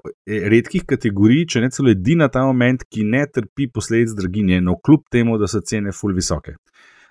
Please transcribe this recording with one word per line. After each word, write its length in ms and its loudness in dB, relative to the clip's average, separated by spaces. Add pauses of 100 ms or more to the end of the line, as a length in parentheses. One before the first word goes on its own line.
(240)
redkih 600 0
kategorij, 640 2
če 140 -4
ne 100 0
celo 200 0
edina 380 2
ta 140 -2
moment, 440 0
ki 180 -6
ne 240 0
trpi 400 -6
posledic 440 0
draginje, 500 0
no, 160 0
kljub 300 4
temu, 300 0
da 80 0
so 160 -4
cene 300 -6
ful 220 -6
visoke. 420 -4 (560)